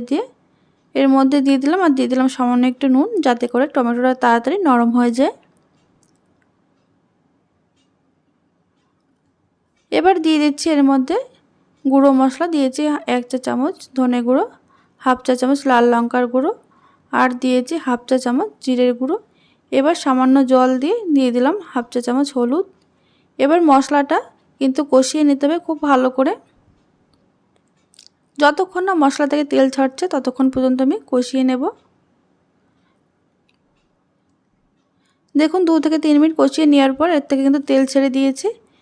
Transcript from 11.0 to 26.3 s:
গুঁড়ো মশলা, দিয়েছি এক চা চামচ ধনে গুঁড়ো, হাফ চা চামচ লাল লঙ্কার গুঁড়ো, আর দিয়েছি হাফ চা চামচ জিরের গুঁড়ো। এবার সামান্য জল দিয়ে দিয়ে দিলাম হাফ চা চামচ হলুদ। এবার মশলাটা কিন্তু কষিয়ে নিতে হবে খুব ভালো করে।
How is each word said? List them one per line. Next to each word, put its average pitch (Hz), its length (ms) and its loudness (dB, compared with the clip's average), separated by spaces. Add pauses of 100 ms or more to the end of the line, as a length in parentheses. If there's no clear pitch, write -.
গুঁড়ো 277 280 4
মশলা, 262 420 0
দিয়েছি 269 280 -2 (340)
এক 247 120 -4
চা 262 100 -6
চামচ 254 380 -4 (180)
ধনে 247 280 0
গুঁড়ো, 254 220 0 (580)
হাফ 254 220 0
চা 254 160 0
চামচ 277 200 0 (100)
লাল 240 200 4
লঙ্কার 233 360 -2
গুঁড়ো, 262 260 -2 (600)
আর 254 160 2 (120)
দিয়েছি 254 340 -2 (100)
হাফ 247 220 -2
চা 262 120 0
চামচ 254 320 -2 (120)
জিরের 247 380 0
গুঁড়ো। 285 180 -4 (540)
এবার 285 320 0
সামান্য 262 320 2 (160)
জল 254 260 4
দিয়ে 311 180 -2 (160)
দিয়ে 262 200 2
দিলাম 254 220 0 (160)
হাফ 240 200 -6
চা 247 160 -4
চামচ 269 300 -2
হলুদ। 254 300 -2 (720)
এবার 277 200 2 (100)
মশলাটা 285 500 2 (420)
কিন্তু 262 200 -2 (120)
কষিয়ে 262 320 2
নিতে 285 200 2
হবে 311 220 0
খুব 320 160 -4
ভালো 262 280 2
করে। 269 220 -2 (2000)